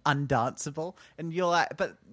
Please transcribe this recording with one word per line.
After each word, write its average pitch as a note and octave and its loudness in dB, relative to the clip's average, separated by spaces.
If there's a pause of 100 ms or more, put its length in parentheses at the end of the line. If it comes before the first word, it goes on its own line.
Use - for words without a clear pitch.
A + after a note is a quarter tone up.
undanceable." C#3+ 0 (200)
And E3 -8
you're F3+ 2
like, E3+ 2
but D#3 -4 (160)